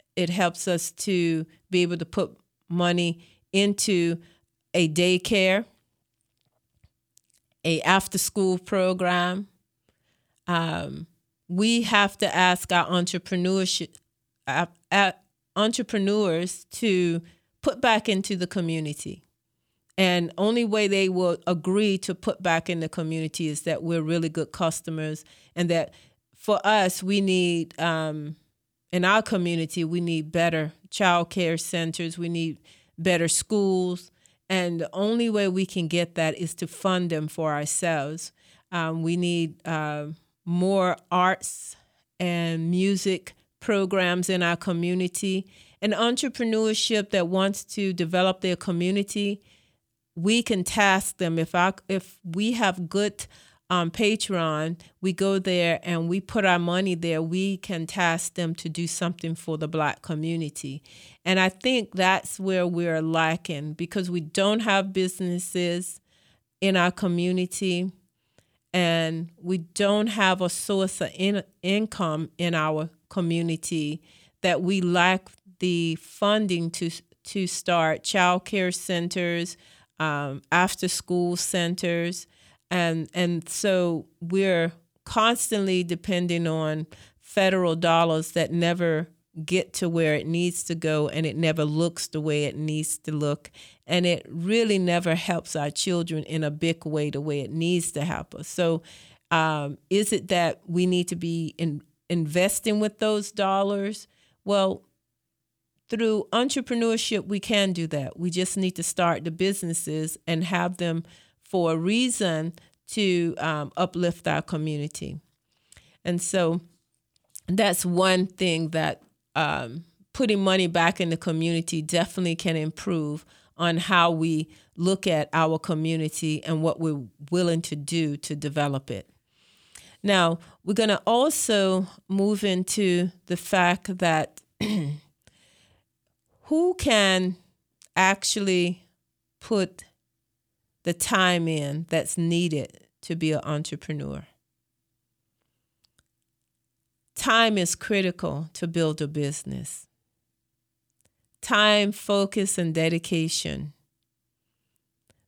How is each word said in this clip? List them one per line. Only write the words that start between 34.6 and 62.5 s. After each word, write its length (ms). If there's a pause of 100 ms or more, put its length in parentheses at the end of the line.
the 120
only 360
way 200
we 180
can 220
get 260
that 240
is 160
to 140
fund 420
them 160
for 260
ourselves. 800 (380)
Um, 320
we 140
need, 500
uh, 400 (380)
more 520 (140)
arts 640 (460)
and 500
music 640 (240)
programs 720
in 140
our 120
community, 920 (360)
and 100
entrepreneurship 1200
that 180
wants 360
to 280
develop 480
their 160
community. 840 (720)
We 260
can 220
task 540
them. 200
If 160
I, 200 (140)
if 360
we 280
have 360
good, 380 (440)
um, 200
Patreon, 880 (200)
we 120
go 260
there 440
and 260
we 120
put 240
our 140
money 360
there, 280
we 360
can 280
task 480
them 220
to 120
do 180
something 480
for 240
the 100
Black 340
community. 800 (420)
And 140
I 120
think 440
that's 460
where 260